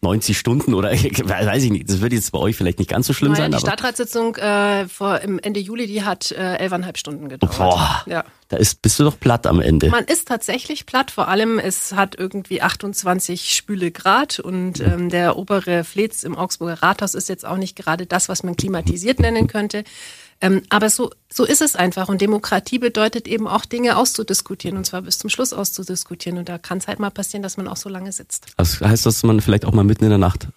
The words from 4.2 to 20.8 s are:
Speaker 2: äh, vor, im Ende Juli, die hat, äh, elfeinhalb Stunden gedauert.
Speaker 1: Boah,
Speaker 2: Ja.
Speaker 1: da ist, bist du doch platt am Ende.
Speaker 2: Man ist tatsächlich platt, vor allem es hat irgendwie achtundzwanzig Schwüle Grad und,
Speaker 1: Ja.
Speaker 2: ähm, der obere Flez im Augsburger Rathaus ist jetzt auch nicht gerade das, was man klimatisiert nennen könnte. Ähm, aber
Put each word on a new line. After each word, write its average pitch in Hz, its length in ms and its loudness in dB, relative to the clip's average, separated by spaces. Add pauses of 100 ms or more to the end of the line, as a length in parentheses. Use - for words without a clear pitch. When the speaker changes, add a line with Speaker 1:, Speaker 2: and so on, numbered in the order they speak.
Speaker 2:
äh, 202 500 2
vor, 196 360 -2
im 196 180 -2
Ende 208 180 -4
Juli, 214 300 -6
die 202 160 -4
hat, 196 260 -4
äh, 185 280 -4
elfeinhalb 180 380 -4
Stunden 151 320 -10
gedauert. 131 300 -2
Speaker 1:
Boah, 90 480 2
Speaker 2:
Ja. - 160 -4 (280)
Speaker 1:
da - 60 -2
ist, - 260 2
bist - 180 4
du - 20 8
doch 147 160 4
platt 117 300 4
am 87 120 6
Ende. 78 280 6
Speaker 2:
Man 240 160 4
ist - 240 0
tatsächlich 254 580 -4
platt, 262 240 -2
vor - 160 -2
allem 214 320 2
es - 340 -4
hat 196 240 0
irgendwie 190 460 -6
achtundzwanzig 185 880 -2
Schwüle 180 380 -2
Grad 214 480 2
und, 180 400 -4
Speaker 1:
Ja. - 160 4
Speaker 2:
ähm, 175 160 -2
der 175 260 4
obere 185 460 0
Flez 208 400 -2
im 160 160 -6
Augsburger 170 460 -4
Rathaus 190 320 2
ist 185 120 -6
jetzt 185 160 -6
auch 180 120 -4
nicht 190 240 -6
gerade 170 240 -2
das, 180 240 0
was 185 140 -4
man 175 140 -4
klimatisiert 185 640 0
nennen 226 260 4
könnte. 208 380 -2 (580)
Ähm, 190 260 4
aber 214 220 4